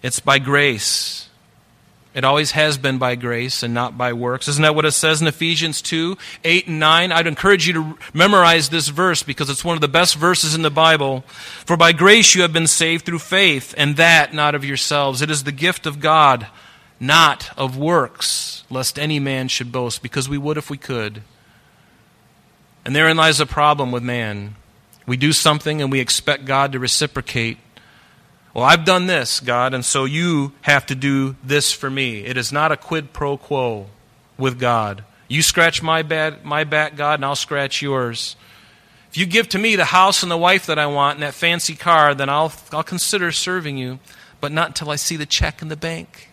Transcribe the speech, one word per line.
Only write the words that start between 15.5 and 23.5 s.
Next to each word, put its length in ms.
gift 320
of 160
God, 460
not 560
of 220
works, 920
lest 300
any 200
man 280
should 240
boast," 320
because 240
we 100
would 200
if 120
we 80
could. 440
And 100
therein 220
lies 220
the 80
problem 440